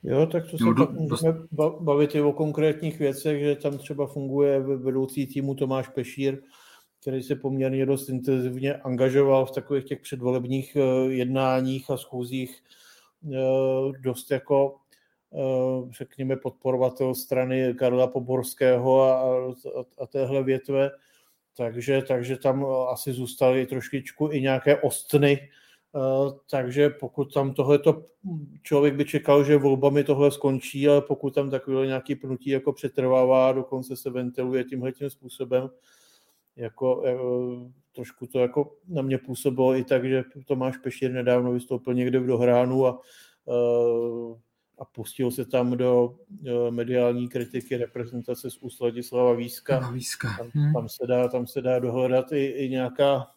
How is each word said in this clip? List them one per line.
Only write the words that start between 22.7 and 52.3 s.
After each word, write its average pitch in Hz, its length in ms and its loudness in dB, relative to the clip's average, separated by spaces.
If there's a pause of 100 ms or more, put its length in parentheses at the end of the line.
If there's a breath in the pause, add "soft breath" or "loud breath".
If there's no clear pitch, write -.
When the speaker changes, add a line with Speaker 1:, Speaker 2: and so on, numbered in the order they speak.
Speaker 1:
asi 127 220 -6
zůstaly 127 520 2
trošičku 135 680 -6
i 143 100 -2
nějaké 135 400 4
ostny, 143 680 2 (460 soft breath)
eh, 135 360 0 (200)
takže 135 380 2
pokud 139 440 -6
tam 135 200 0
tohleto, 143 520 4 (580)
člověk 143 320 4
by 143 100 0
čekal, 143 380 4
že 147 140 6
volbami 139 460 4
tohle 143 280 4
skončí, 139 560 -2
ale 143 140 6
pokud 139 340 -4
tam 139 140 0
takové 135 380 -2
nějaké 131 280 -4
pnutí 131 340 -8
jako 135 240 0
přetrvává, 131 800 4
dokonce 131 440 -4
se 131 140 -10
ventiluje 127 540 -2
tímhletím 131 460 -8
způsobem, 127 600 -4 (840 soft breath)
jako, 123 500 -2
eh, 123 640 -4 (240)
trošku 123 320 -14
to 127 120 -2
jako 143 360 0 (120)
na 165 140 -4
mě 135 160 -2
působilo 131 580 0
i 127 80 0
tak, 127 220 0
že 131 180 0 (220)
Tomáš 131 320 -2
Pešír 127 340 -4
nedávno 123 400 2
vystoupil 123 420 -4
někde 123 260 2
v 123 60 0
Dohránu 123 600 4
a, 127 140 0 (500 soft breath)
eh, 120 840 0 (440)
a 135 60 -14
pustil 123 460 -6
se 123 140 -8
tam 123 320 0
do, 123 380 2 (320)
eh, 120 240 0
mediální 123 580 0
kritiky 123 480 -6
reprezentace 120 760 -8
z - 60 -20
úst - 220 -16
Ladislava 120 540 0
Vízka. 120 580 -4
Speaker 2:
Vízka. 120 460 -8
Speaker 1:
Tam, 120 160 -12
Speaker 2:
Hmm. 147 200 2
Speaker 1:
tam 113 160 -2
se - 180 -8
dá, 123 200 2
tam 123 200 -2
se 139 140 -6
dá 127 180 2
dohledat 127 520 0